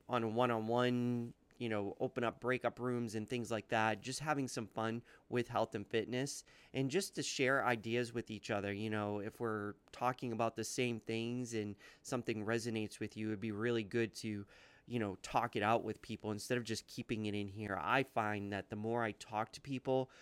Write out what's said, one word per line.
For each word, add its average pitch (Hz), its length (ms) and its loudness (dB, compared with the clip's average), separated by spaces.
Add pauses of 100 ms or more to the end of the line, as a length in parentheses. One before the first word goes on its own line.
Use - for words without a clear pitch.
on 123 140 2
a 113 60 2
one-on-one, 120 1080 2 (240)
you 123 100 -4
know, 101 300 -2
open 127 240 0
up 113 180 0
breakup 120 380 0
rooms 120 380 0
and 107 120 -2
things 120 220 -2
like 110 200 -2
that, 110 300 4
just 127 200 -6
having 143 260 0
some 117 220 -4
fun 113 340 -2 (280)
with 120 180 2
health 110 260 2
and 101 100 -2
fitness, 123 600 0 (300)
and 135 140 2
just 175 280 -2
to 143 80 -2
share 131 420 4
ideas 117 480 2
with 117 160 -4
each 110 220 -4
other. 101 200 2
You 107 180 -2
know, 104 280 0
if 104 220 -6
we're 107 340 -2 (160)
talking 123 400 -2
about 113 240 0
the 113 80 -2
same 120 380 0
things 113 540 -2
and 104 200 -2 (280)
something 117 440 -2
resonates 110 540 -2
with 107 160 -6
you, 107 120 -2
it'd 107 120 -2
be 110 100 -2
really 113 320 2
good 110 340 0
to, 104 300 -4 (400)
you 120 120 -2
know, 101 240 0
talk 120 340 0
it 107 60 0
out 110 220 4
with 110 180 -6
people 107 300 -6
instead 107 260 0
of 120 60 -4
just 110 220 -4
keeping 107 400 -4
it 104 80 -2
in 104 140 -2
here. 98 340 -4
I 120 200 4
find 104 500 0
that 98 160 -2
the 110 80 -6
more 113 260 0
I 110 100 0
talk 110 400 -4
to - 80 -14
people 131 500 0 (120)